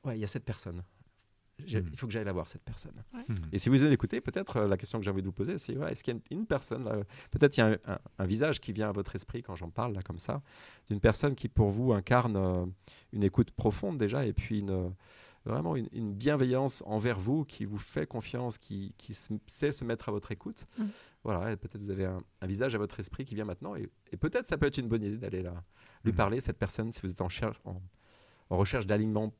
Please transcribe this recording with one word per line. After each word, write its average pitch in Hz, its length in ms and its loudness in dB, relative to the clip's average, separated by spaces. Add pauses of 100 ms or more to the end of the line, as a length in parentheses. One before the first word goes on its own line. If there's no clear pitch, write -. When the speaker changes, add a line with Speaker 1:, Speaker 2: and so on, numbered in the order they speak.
Speaker 1:
ouais, 120 120 -2
il 110 40 -4
y - 20 -2
a 101 40 -2
cette - 180 -8
personne. 90 380 -6 (800)
J'ai, 113 160 0
Speaker 2:
Mm. 85 100 -2
Speaker 1:
il 73 60 -10
faut 131 100 -6
que 104 60 -6
j'aille 110 100 -2
la 98 80 -2
voir, 87 160 -2
cette - 160 -16
personne. » - 400 -12 (100)
Speaker 3:
Ouais. 247 140 -12
Speaker 2:
Mm. 117 60 -2 (180)
Speaker 1:
Et 98 80 2
si - 80 0
vous 135 160 8
allez 151 80 4
écouter, 135 300 2
peut-être, - 340 -4
euh, 104 140 4
la 98 80 4
question - 220 -6
que 101 40 -4
j'ai 101 80 0
envie 95 100 0
de 95 60 -4
vous 95 60 -4
poser, 170 240 -2
c'est, - 180 -6
ouais, 147 160 -4
est-ce - 120 -8
qu'il 123 100 -2
y 117 40 -4
a - 40 -8 (100)
une, 160 80 -4
une 220 80 -2
personne, 127 380 -2
là, 107 180 -2 (280)
peut-être - 260 6
il - 20 4
y 120 40 8
a 110 40 8 (180)
un, 110 100 -4
un, - 40 -10 (200)
un 98 60 2
visage 120 360 2
qui - 100 -8
vient 107 160 0
à 104 60 -2
votre 98 220 -4
esprit 117 280 -8
quand 92 120 -10
j'en 82 140 -8
parle, 110 240 -2
là, 95 80 -4
comme 87 180 -8
ça, - 220 -4 (460)
d'une 104 140 0
personne 127 340 6
qui, - 140 -4
pour 104 220 6
vous, 120 200 4
incarne, 117 460 4
euh, 92 280 4 (460)
une 104 120 2
écoute 101 280 6
profonde 156 460 0
déjà, 123 280 2
et 107 60 2
puis - 300 0
une, 92 320 0 (520)
vraiment 156 300 0
une, 120 180 -2
une 107 200 -4
bienveillance 131 720 2
envers 107 340 0
vous, 131 240 2
qui - 220 -8
vous 101 120 -6
fait - 280 -4
confiance, 120 520 -6
qui, 98 400 -10
qui - 160 -14
se, - 200 -8 (140)
sait - 240 0
se - 120 -8
mettre 117 260 -2
à - 40 -2
votre 104 180 -6
écoute. - 340 -10 (120)
Speaker 3:
Mm. 226 60 -2 (420)
Speaker 1:
Voilà, 104 260 -2
et 104 60 -2
peut-être - 240 -10
vous 101 100 -6
avez 95 140 0
un, 92 160 -4 (200)
un 92 60 -6
visage 107 280 0
à - 20 0
votre 101 240 -4
esprit 135 240 -8
qui 123 100 -10
vient 107 100 -2
maintenant, 120 300 -8
et, - 140 -8 (240)
et - 40 -8
peut-être 240 300 0
ça 160 100 0
peut 151 100 4
être 139 100 0
une 123 100 -2
bonne 110 160 2
idée 104 140 -2
d'aller 98 240 -4
là, 87 200 -6 (440)
lui 107 80 4
Speaker 2:
Mm. - 20 -2
Speaker 1:
parler, 104 240 4
cette - 180 -4
personne, 110 360 -2
si - 80 -12
vous 95 80 -4
êtes 92 120 -6
en 92 80 0
cher-, 107 360 -4
en, 95 160 -10 (680)
en 92 80 2
recherche 101 280 2
d'alignement 107 540 2